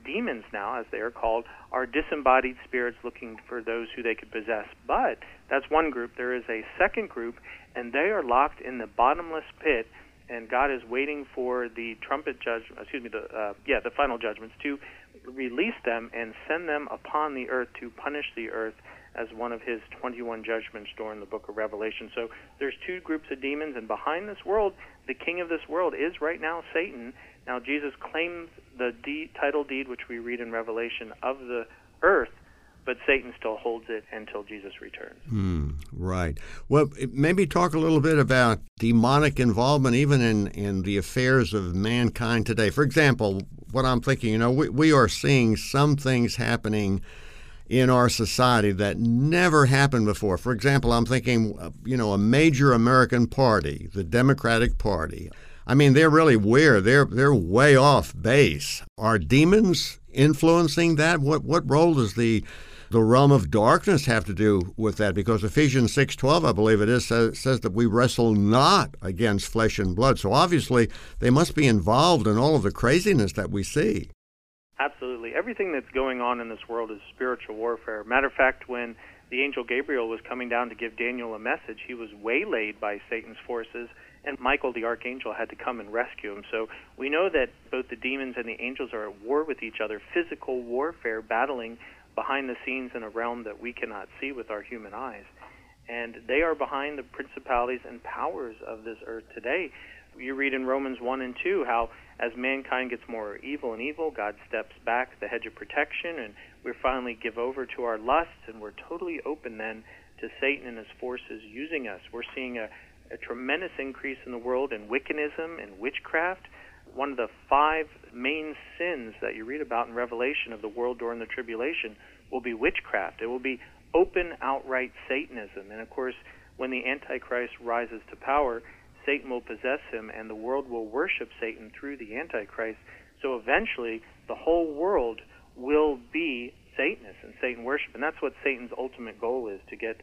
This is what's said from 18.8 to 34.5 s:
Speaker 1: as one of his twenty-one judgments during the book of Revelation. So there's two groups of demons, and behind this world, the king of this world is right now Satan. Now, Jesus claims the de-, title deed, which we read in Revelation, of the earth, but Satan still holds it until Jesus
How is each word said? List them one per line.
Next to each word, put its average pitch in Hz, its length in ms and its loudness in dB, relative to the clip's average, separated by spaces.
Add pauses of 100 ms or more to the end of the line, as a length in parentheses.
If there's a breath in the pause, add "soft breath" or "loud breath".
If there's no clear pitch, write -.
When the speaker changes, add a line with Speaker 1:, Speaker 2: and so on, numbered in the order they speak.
Speaker 1:
as 113 220 -10
one 117 160 -8
of 113 100 -10
his 117 200 -8 (180)
twenty-one 117 420 -10
judgments 113 540 -8
during 107 240 -12
the 98 60 -14
book 110 240 -12
of 104 80 -10
Revelation. 107 580 -6
So 117 140 -8 (300 loud breath)
there's 135 140 -6 (140)
two 180 140 -10
groups 156 280 -8
of 135 120 -10
demons, 143 340 -6
and 110 100 -12
behind 160 440 -6
this 196 160 -14
world, 202 280 0 (320 loud breath)
the 131 80 -8
king 175 280 -6
of 170 80 -8
this 160 180 -6
world 165 260 -2
is 160 280 -6
right 160 180 -4
now 165 240 -6 (100)
Satan. 131 380 -6 (340 soft breath)
Now, 123 140 -6
Jesus 143 400 -6
claims 170 480 -8 (300)
the 123 160 -4 (100)
de-, 151 340 -10
title 147 280 -2
deed, 135 240 -8
which - 180 -14
we 120 120 -12
read 120 200 -8
in 117 120 -10
Revelation, 113 600 -8 (120)
of 131 160 -6
the 120 260 -8 (380 soft breath)
earth, 165 260 4 (560 soft breath)
but 127 200 -6
Satan 127 320 0
still 110 200 -6
holds 113 320 -6
it 110 240 -8
until 107 300 -12
Jesus 98 360 -16